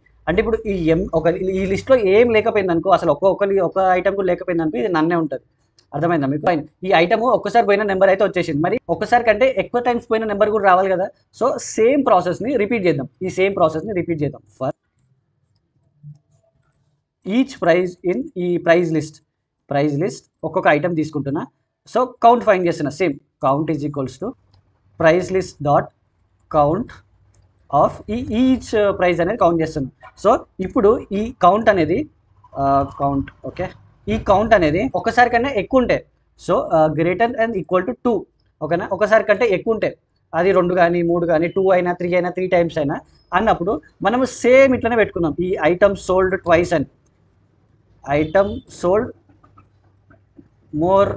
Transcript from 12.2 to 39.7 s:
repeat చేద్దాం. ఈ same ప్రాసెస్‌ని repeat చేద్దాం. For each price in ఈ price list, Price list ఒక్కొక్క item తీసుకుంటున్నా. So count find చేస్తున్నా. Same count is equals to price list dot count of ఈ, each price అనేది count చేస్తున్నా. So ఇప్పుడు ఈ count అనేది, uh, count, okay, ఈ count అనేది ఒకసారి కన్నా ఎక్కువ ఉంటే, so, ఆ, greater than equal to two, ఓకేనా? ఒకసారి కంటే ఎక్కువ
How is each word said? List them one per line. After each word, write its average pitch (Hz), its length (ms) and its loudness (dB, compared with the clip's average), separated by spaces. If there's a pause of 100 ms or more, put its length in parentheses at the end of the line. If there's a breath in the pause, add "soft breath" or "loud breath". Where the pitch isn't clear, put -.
repeat 202 300 -2
చేద్దాం. 139 220 -2 (140)
ఈ 185 60 -6
same 190 280 -2
ప్రాసెస్‌ని 165 360 -2
repeat 165 300 -4
చేద్దాం. 143 180 -6 (220)
For 135 100 -4 (2500)
each 262 300 -2
price 180 480 0
in 247 120 -4 (120)
ఈ 175 200 -2
price 170 360 2
list, 156 300 -6 (480)
Price 143 240 0
list 156 320 -6 (180)
ఒక్కొక్క 160 240 -2
item 160 280 2
తీసుకుంటున్నా. 151 500 -6 (520)
So 254 80 0 (160)
count 233 220 6
find 185 220 2
చేస్తున్నా. 165 240 -2
Same 151 240 -2 (320)
count 147 280 0
is 139 140 -6
equals 139 260 -8 (100)
to - 20 -6 (760)
price 175 300 2
list 175 360 -4
dot 147 160 2 (720)
count 156 300 0 (920)
of 165 140 4 (200)
ఈ, 240 140 -6
each 233 720 0
price 180 240 0
అనేది 190 180 -2
count 170 240 2
చేస్తున్నా. 156 280 -6 (360 loud breath)
So 254 140 4 (200)
ఇప్పుడు 208 520 2
ఈ 214 300 -6
count 208 260 4
అనేది, 196 420 0 (460)
uh, 139 340 0 (100)
count, 139 300 -2 (160)
okay, 180 220 -8 (400)
ఈ 214 100 -2
count 214 360 2
అనేది 180 400 2
ఒకసారి 233 360 2
కన్నా 233 200 0
ఎక్కువ 240 300 0
ఉంటే, 190 260 0 (440)
so, 175 60 2
ఆ, 160 300 2
greater 175 420 0
than 226 220 -2
equal 185 320 -2
to 233 120 -8 (120)
two, 226 140 0 (420)
ఓకేనా? 175 300 -4
ఒకసారి 208 320 2
కంటే 208 220 2
ఎక్కువ 208 280 -2